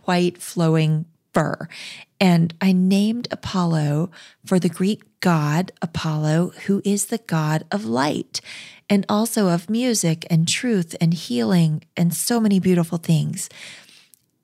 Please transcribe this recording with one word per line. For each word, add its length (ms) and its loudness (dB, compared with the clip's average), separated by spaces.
white 320 0
flowing 680 0
fur. 360 -2
And 400 4
I 120 4
named 580 2
Apollo 800 -2
for 140 2
the 100 0
Greek 340 -2
god 580 0
Apollo, 720 -2
who 180 0
is 220 0
the 120 -6
god 520 -2
of 160 -4
light 540 -4
and 180 2
also 400 0
of 220 0
music 580 0
and 180 2
truth 540 -2
and 140 2
healing 680 0
and 160 2
so 280 -2
many 200 4
beautiful 380 0
things. 500 -2